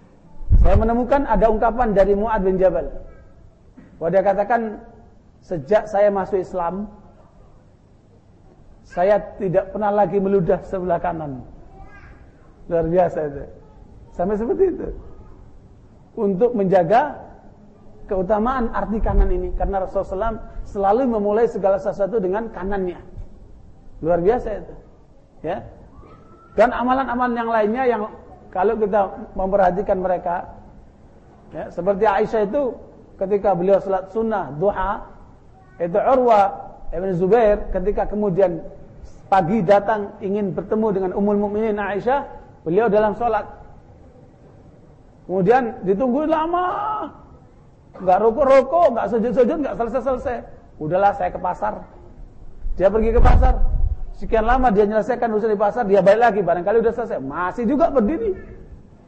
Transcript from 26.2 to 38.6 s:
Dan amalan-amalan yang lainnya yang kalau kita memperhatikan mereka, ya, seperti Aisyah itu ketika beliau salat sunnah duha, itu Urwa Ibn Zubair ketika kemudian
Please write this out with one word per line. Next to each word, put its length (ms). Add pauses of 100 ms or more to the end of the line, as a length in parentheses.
Dan 200
amalan-amalan 640
yang 140
lainnya 380
yang 140 (500)
kalau 240
kita 600
memperhatikan 640
mereka, 520 (1000)
ya, 160
seperti 400
Aisyah 400
itu 280 (440)
ketika 320
beliau 280
salat 320
sunnah 440
duha, 480 (760)
itu 160
Urwa 440 (520)
Ibn 240
Zubair 560
ketika 360
kemudian 560 (640)